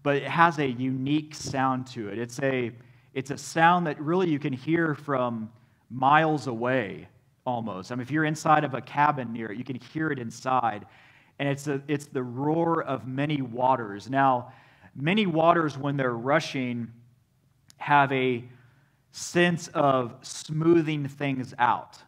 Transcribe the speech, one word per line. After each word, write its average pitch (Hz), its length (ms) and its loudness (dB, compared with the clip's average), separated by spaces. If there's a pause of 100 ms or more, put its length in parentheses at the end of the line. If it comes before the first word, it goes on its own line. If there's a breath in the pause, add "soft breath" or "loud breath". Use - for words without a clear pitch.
but 143 140 2
it 135 80 -2
has 156 360 2
a 143 80 0
unique 131 680 -2
sound 131 520 -2
to 113 200 -10
it. 101 100 -8
It's 120 220 -6
a, 131 320 0 (420 soft breath)
it's 131 180 -8
a 135 60 -6
sound 170 500 4
that 147 140 -4
really 175 280 0
you 147 100 0
can 147 140 -4
hear 156 420 0
from 120 560 -4 (380 soft breath)
miles 143 580 4
away 113 640 -2 (360)
almost. 113 460 -6
I 123 40 -6
mean, 127 60 -6
if 120 100 -8
you're 156 140 0
inside 151 380 2
of 135 100 -4
a 123 80 -6
cabin 139 520 0
near 113 180 -8
it, 101 60 -8
you 123 80 -10
can 131 100 -8
hear 156 360 -6
it 135 80 -4
inside. 117 680 0 (520 soft breath)
And 143 120 0
it's 143 180 -4
a, 139 200 -2
it's 147 200 -2
the 131 160 -4
roar 156 580 0
of 127 260 -6
many 139 340 -2
waters. 120 680 -2
Now, 131 440 2 (420 loud breath)
many 185 300 0
waters, 160 520 4
when 143 200 -2
they're 127 180 0
rushing, 123 760 -2 (840)
have 143 360 4
a 127 320 0 (680 soft breath)
sense 175 580 0
of 131 520 2
smoothing 156 840 0
things 135 500 -4
out 113 400 0 (100)